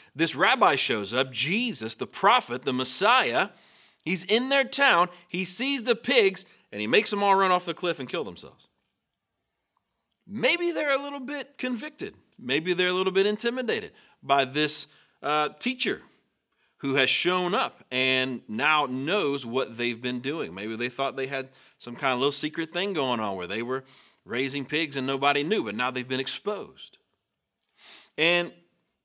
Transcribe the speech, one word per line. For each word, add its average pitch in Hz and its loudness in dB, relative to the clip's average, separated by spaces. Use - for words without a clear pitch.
this 156 0
rabbi 185 4
shows 107 0
up, 131 0
Jesus, 143 -2
the 120 -6
prophet, 233 2
the 135 0
Messiah. 180 2
He's 185 -2
in 240 2
their 277 4
town. 247 4
He 180 -4
sees 262 -2
the 233 2
pigs, 220 2
and 104 -8
he 107 -2
makes 190 4
them 202 -2
all 202 6
run 190 4
off 180 2
the 165 -4
cliff 170 -4
and 175 -8
kill 165 -4
themselves. - -16
Maybe 302 0
they're 302 0
a 277 -2
little 285 -8
bit 277 -10
convicted. 254 -6
Maybe 156 0
they're 180 2
a 180 0
little 185 0
bit 190 4
intimidated 214 -2
by 139 4
this, 147 0
uh, 151 0
teacher 247 -2
who 139 -2
has 135 4
shown 180 0
up 226 -4
and 131 0
now 143 2
knows 139 -2
what 117 -2
they've 120 -4
been 123 -4
doing. 131 -6
Maybe 104 -8
they 120 -4
thought 131 -4
they 135 -4
had 135 -8
some 120 -14
kind 135 2
of 123 0
little 139 2
secret 156 -4
thing 190 -4
going 131 0
on 101 -2
where 87 -8
they 101 -6
were 127 -6
raising 131 -4
pigs 151 -4
and 131 -4
nobody 139 2
knew, 175 0
but 104 -4
now 123 -2
they've 127 -8
been 131 -2
exposed. 139 -8
And 175 2